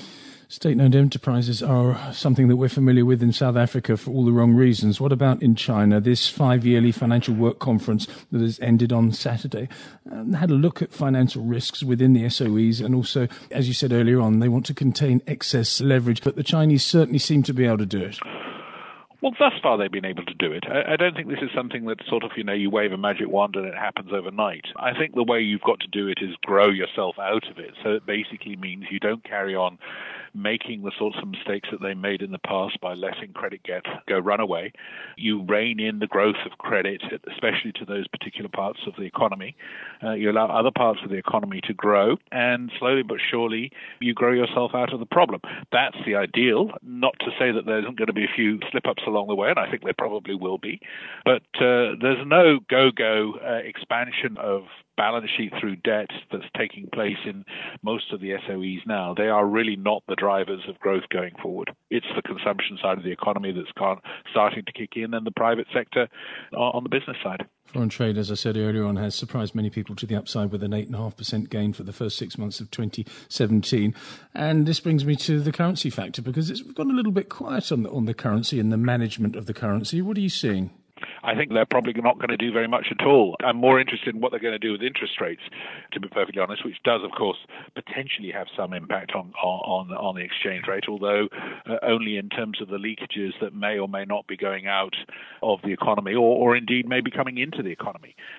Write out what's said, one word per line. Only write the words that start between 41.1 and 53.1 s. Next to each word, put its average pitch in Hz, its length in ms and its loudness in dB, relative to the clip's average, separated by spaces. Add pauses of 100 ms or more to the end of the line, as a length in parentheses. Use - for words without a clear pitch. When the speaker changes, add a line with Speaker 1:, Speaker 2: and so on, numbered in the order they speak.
Speaker 2:
the 98 60 -4
economy 98 460 -2
to - 100 -6
grow, 104 460 4 (120)
and 123 480 0
slowly 131 240 2
but 110 140 -6 (140)
surely 117 420 -2 (280)
you 120 120 0
grow 120 200 2
yourself 123 420 2
out 123 180 0
of 123 80 -6
the 113 60 -10
problem. 170 340 4 (320)
That's 127 320 2
the 104 100 0
ideal. 117 580 2 (100)
Not 123 380 -2
to 120 180 -6
say 127 120 2
that 110 140 -2
there 107 160 -2
isn't 113 180 -6
gonna 110 140 -4
be 104 120 -2
a 101 120 -4
few 107 240 2 (100)
slip-ups 120 360 -4
along 104 220 -2
the 104 60 -2
way, 98 140 0
and 180 100 2
I 90 120 -2
think - 120 -8
there 95 140 -2
probably 104 380 -4
will 92 240 -4
be, 127 200 -10 (460)
but, 127 180 4 (120)
uh, 123 440 4
there's 127 280 2
no 156 420 8
go-go, 113 760 4